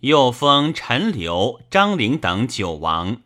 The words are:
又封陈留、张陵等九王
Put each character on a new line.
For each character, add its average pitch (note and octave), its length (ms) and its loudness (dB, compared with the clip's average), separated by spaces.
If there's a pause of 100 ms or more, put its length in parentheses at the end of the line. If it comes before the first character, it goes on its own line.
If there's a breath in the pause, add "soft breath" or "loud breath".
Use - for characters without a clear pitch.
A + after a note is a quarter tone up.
又 C3+ 320 4
封 C#3+ 400 2
陈 D#3 400 -2
留、 F2+ 480 -2 (100)
张 G3 280 2
陵 B2 180 0
等 G2 320 -2
九 F#2+ 240 -6
王 E2 540 -4